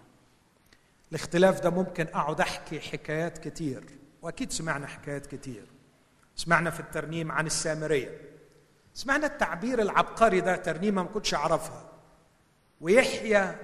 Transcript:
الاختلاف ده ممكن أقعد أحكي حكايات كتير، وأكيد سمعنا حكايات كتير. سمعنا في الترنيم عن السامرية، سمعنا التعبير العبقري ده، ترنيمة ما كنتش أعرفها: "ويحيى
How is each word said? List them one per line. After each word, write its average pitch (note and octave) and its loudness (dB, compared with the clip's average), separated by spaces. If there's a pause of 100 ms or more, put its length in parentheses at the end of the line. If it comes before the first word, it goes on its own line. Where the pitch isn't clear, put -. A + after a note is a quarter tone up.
(1120)
الاختلاف F3+ 4
ده F3 2
ممكن F3 0
أقعد D#3+ -2
أحكي - -4
حكايات D#3+ -6 (100)
كتير، C3 -6 (360)
وأكيد E3+ -8
سمعنا D3 -4
حكايات C#3+ -10
كتير. B2 -12 (680)
سمعنا E3 2
في D#3 -6
الترنيم D#3 -6
عن D3+ 0
السامرية، D#3 -2 (720)
سمعنا C#4+ 0
التعبير A3 0
العبقري F#3 4
ده، F3+ 2
ترنيمة F3+ 0
ما - -4
كنتش G#3 -2
أعرفها: D#3 0 (920)
"ويحيى G3+ 4